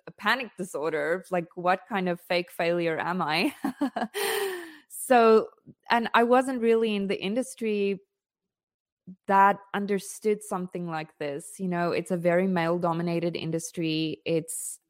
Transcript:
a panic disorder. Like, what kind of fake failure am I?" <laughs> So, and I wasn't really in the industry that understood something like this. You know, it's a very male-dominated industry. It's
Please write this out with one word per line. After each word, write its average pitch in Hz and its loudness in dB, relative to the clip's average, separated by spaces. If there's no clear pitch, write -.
a 175 -16
panic 220 -2
disorder. 160 -4
Like, 175 -2
what 180 0
kind 185 -2
of 170 -2
fake 175 -2
failure 170 0
am 180 -4
I?" 165 0
<laughs> 240 -4
So, 226 6
and 233 2
I 233 8
wasn't 254 4
really 226 4
in 196 -2
the 196 -2
industry 202 -2
that 196 6
understood 202 -2
something 180 -8
like 156 -8
this. 147 -8
You 190 -6
know, 175 0
it's - -2
a 185 0
very 175 2
male-dominated 170 0
industry. 160 -4
It's - -4